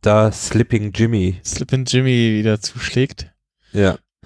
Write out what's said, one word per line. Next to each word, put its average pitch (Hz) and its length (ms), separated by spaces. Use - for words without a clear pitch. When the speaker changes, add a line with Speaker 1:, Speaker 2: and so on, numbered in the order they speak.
Speaker 1:
da 107 300
Slipping 107 640
Jimmy 98 500
Speaker 2:
Slippin' - 420
Jimmy 123 520
wieder 107 220
zuschlägt. - 760
Speaker 1:
Ja. 98 260